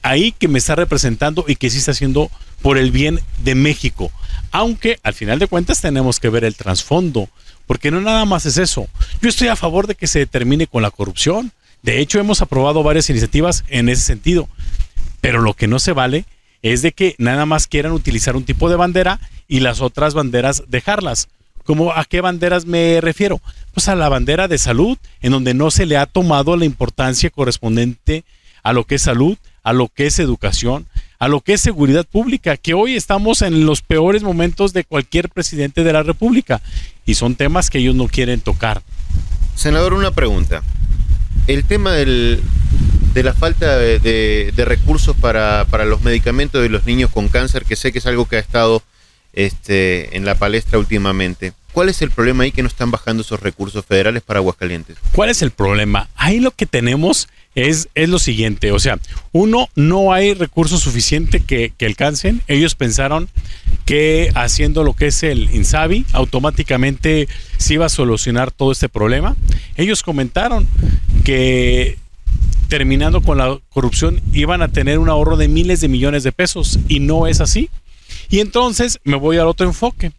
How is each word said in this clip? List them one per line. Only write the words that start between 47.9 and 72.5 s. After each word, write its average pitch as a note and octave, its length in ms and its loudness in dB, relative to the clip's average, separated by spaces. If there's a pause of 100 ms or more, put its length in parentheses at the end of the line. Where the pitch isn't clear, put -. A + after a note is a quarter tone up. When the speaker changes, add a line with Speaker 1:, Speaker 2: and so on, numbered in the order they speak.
Speaker 2:
que B2 80 -6
es - 60 -8
algo A#2+ 220 0
que A#2+ 80 -4
ha A2 40 0
estado, A2+ 440 0 (500)
este, F#2+ 840 -2
en G2 80 -6
la G2 100 0
palestra G#2+ 440 0
últimamente. F#2+ 720 -2 (180)
¿Cuál F3+ 180 0
es F3+ 120 -2
el D3 80 0
problema B2+ 360 2
ahí - 80 -4
que C3 80 -2
no B2 80 0
están A#2+ 200 -4
bajando A2+ 320 -4
esos G#2+ 200 -8
recursos G2 440 -6
federales G#2 380 0
para G#2 160 -2
Aguascalientes? F2 580 -6 (140)
Speaker 1:
¿Cuál G#3 180 4
es A#3 120 0
el C3+ 100 0
problema? G#2 640 0
Ahí G3 240 0
lo B3+ 120 2
que - 140 -4
tenemos C3+ 600 0 (260)
es, D#3 420 -2
es D#3+ 120 2
lo F3 100 2
siguiente, A2 540 0
o G2 80 2
sea, A#2 180 0 (360)
uno, A3 420 2
no F#3 380 4
hay G3 200 2
recursos E3 460 0
suficientes C#3 640 0
que, A#2 340 -2
que A#2 80 -4
alcancen. D3 640 -2
Ellos D3+ 280 2
pensaron C3+ 520 -2 (560)
que D#3 520 2
haciendo D3+ 500 0
lo D3 80 2
que D3 140 0
es - 160 0
el C#3 300 2
insabi, D#3+ 600 2
automáticamente C#3 1120 0 (300)
se - 160 2
iba D#3+ 120 2
a D3+ 40 0
solucionar B2 640 0
todo C3+ 200 0
este - 160 -2
problema. A2+ 480 0 (400)
Ellos F#3+ 260 0
comentaron E3+ 640 0 (580)
que B2+ 720 2 (720)